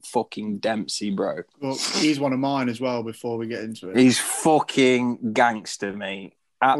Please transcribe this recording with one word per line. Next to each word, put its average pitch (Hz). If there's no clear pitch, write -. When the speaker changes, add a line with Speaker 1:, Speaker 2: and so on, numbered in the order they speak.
Speaker 1:
fucking 107
Dempsey, 107
bro. 92
Speaker 2:
Well, 135
he's 151
one 139
of 127
mine 139
as 117
well 123
before 113
we 113
get 113
into 110
it. 101
Speaker 1:
He's 127
fucking 127
gangster, 110
mate. 98
Speaker 2:
Well, 135